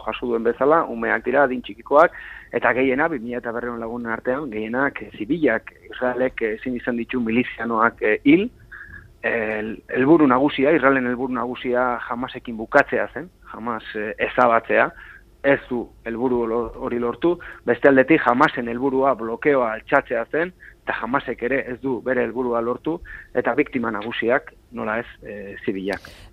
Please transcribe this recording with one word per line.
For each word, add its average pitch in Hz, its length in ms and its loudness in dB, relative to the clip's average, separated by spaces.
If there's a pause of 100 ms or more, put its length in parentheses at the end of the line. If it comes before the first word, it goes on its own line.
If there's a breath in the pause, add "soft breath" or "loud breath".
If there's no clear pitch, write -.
jaso 110 200 -6
duen 117 160 0
bezala, 135 420 2
umeak 113 400 -2
dira, 135 200 4
adin 127 180 0
txikikoak, 143 500 4 (400 loud breath)
eta 120 200 2
gehiena, 131 360 2
bi 151 100 -4
mila 120 200 -8
eta 117 140 -6
berrehun 117 280 -6
lagunen 113 320 -6
artean, 127 380 -4
gehienak, 117 520 -2
eh, 104 160 -14
zibilak, 117 540 0 (180)
Israelek, 123 520 -2
eh, 110 120 0
ezin 123 220 -6
izan 120 200 -4
ditu 117 240 -4
milizianoak, 117 800 0
eh, 107 240 2
hil, 175 260 6 (720 loud breath)
el-, 110 680 -4
helburu 147 380 6
nagusia, 135 460 4
Israelen 135 340 4
helburu 123 280 -4
nagusia 123 640 -2 (100)
Hamasekin 123 480 -8
bukatzea 110 560 0
zen, 165 160 -10 (240)
Hamas, 110 320 -8 (100)
eh, 107 240 -6
ezabatzea, 117 720 2 (500 loud breath)
ez 139 260 4
du 120 200 -4 (160)
helburu 120 420 -2
lo-, 113 300 -2
hori 120 220 -4
lortu, 120 400 0 (260 loud breath)
beste - 240 4
aldetik 131 380 6
Hamasen 127 420 4
helburua 131 460 0
blokeoa 117 580 0
altxatzea 117 600 0
zen, 175 200 -2 (300 loud breath)
eta - 200 -4
Hamasek 123 400 -4
ere 123 280 -2
ez 120 100 -10
du 127 220 -4
bere 123 220 0
helburua 117 360 -2
lortu, 123 400 -4 (340 loud breath)
eta 127 200 0
biktima 123 360 0
nagusiak, 113 640 -2 (200)
nola 113 280 -4
ez, 123 60 -8 (160)
eh, 101 420 -12
zibilak. 95 360 -4 (320 loud breath)